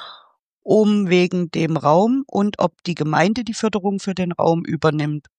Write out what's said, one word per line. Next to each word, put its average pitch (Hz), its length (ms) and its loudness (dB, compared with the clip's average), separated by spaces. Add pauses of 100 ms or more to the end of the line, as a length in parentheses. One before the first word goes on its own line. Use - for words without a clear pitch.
(640)
um 208 440 4
wegen 180 440 2
dem 160 240 -2
Raum 208 500 2
und 202 320 -2
ob - 240 -2
die 170 140 -6
Gemeinde 165 480 0
die 220 100 -8
Förderung 196 460 -4
für 196 160 -6
den 175 160 -4
Raum 165 320 0
übernimmt 151 640 -2 (100)